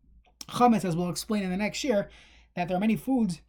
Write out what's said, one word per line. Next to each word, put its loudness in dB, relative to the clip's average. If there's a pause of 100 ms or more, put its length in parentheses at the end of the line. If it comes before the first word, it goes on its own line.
(500)
chametz, 4
as -2
we'll -2
explain -4
in -2
the -2
next -4
year, 0 (460)
that -2
there -2
are 0
many 2
foods 0